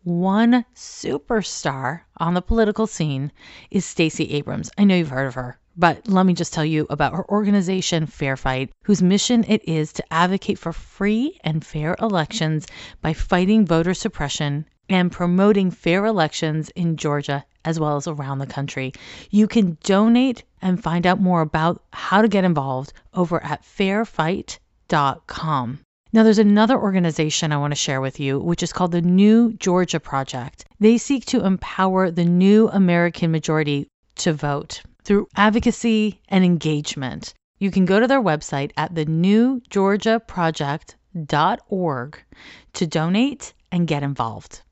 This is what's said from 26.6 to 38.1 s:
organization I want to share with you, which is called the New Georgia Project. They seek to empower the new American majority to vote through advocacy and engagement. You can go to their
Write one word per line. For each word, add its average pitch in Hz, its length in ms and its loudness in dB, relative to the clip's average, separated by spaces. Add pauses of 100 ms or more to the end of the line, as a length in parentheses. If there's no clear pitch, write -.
organization 170 720 0
I 151 60 -2
want 147 140 -2
to 147 40 -4
share 135 240 -4
with 135 180 -6
you, 139 220 -2
which 170 240 -2
is 170 80 -6
called 175 220 -2
the 175 80 0
New 208 520 6
Georgia 180 460 0
Project. 135 640 -8 (160)
They 220 180 6
seek 254 280 -4
to - 200 -2
empower 190 640 0
the 170 140 -2
new 190 460 6
American 175 600 2
majority 156 600 -2 (260)
to - 160 -2
vote 147 500 -6 (220)
through 202 320 0
advocacy 214 920 0
and 185 160 4
engagement. 151 880 -2 (260)
You 196 120 -2
can 190 120 2
go 190 160 4
to 240 80 4
their 269 140 2